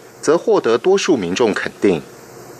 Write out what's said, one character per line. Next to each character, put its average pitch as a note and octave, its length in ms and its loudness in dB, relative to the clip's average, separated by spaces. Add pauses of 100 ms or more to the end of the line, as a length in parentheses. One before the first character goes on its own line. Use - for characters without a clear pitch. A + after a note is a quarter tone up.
(200)
则 D3+ 160 2
获 F#3 240 0
得 A#2 160 0
多 F#3+ 220 2
数 F3 180 0
民 F2 160 -2
众 G#2 220 0
肯 - 160 -8 (100)
定。 F2+ 220 0 (580)